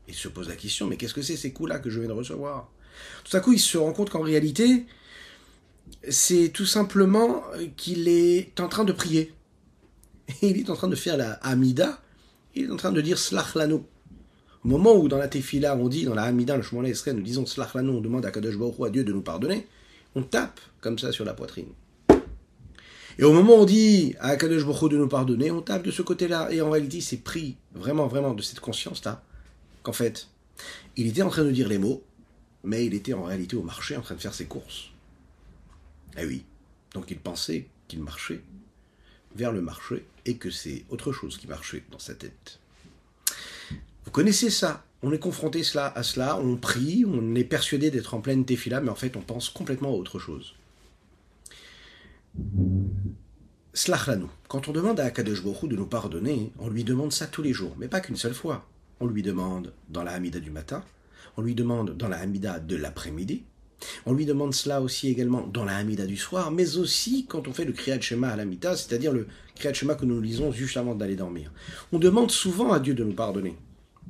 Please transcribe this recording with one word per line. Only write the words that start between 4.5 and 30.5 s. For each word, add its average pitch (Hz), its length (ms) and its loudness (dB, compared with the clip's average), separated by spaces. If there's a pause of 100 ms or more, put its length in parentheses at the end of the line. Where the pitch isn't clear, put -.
c'est 170 400 4
tout 190 160 -2
simplement 202 760 4 (320)
qu'il 170 320 -2
est 175 520 4
en 180 80 0
train 214 160 0
de 190 100 4
prier. 160 400 0 (960)
<laughs> - 140 -6
Il 196 160 4
est 226 120 -4
en 165 60 -2
train 190 120 -2
de 185 80 0
faire 165 220 -2
la 113 160 -2
Hamida, 131 680 2 (540)
il 135 100 -2
est - 60 -6
en - 40 -4
train 185 160 -2
de 160 100 2
dire 165 160 0
Slach - 380 -2
Lanu. 156 200 2 (880)
Au 117 40 -2
moment 180 280 8
où 165 120 8
dans 131 100 2
la 139 100 -2
Tefila, 143 500 0
on 123 100 2
dit, 139 160 0
dans 117 120 0
la 107 80 0
Hamida, 123 340 2
le 120 60 0
Shemona 120 260 -4
Esrei, 127 240 -4
nous 107 80 -2
disons 120 240 -2
Slach 117 300 -6
Lanu, 135 160 0
on 120 100 0
demande 117 240 -2
à 98 60 -4
Kadosh 107 260 -4
Baruch 117 220 -4
Hu, 131 60 -2
à 110 40 0
Dieu 131 140 0
de 101 100 0
nous 98 80 -2
pardonner, 131 460 -4 (480)
on 131 80 -2
tape - 360 -4 (220)
comme 113 160 -4
ça 127 140 -4
sur - 120 -4
la 104 100 -6
poitrine. - 340 -12 (1500)
Et - 40 4
au 147 80 12
moment 196 240 12
où 214 60 12
on 202 40 12
dit 202 540 8
à 139 160 2
Kadosh 160 300 2
Baruch 143 160 -2
Hu 156 80 4
de 147 80 4
nous 143 100 4
pardonner, 131 440 2
on 165 100 -2
tape 185 220 -4
de 185 80 -2
ce 180 100 -4
côté-là. 170 500 -2
Et 165 100 0
en 151 80 2
réalité, 151 300 0
c'est 131 240 -6
pris 156 320 -6 (180)
vraiment, 139 340 0
vraiment 135 260 0
de 101 80 -6
cette - 180 -8
conscience-là, - 640 -8 (600)
qu'en 117 100 -6
fait, 117 340 -2 (680)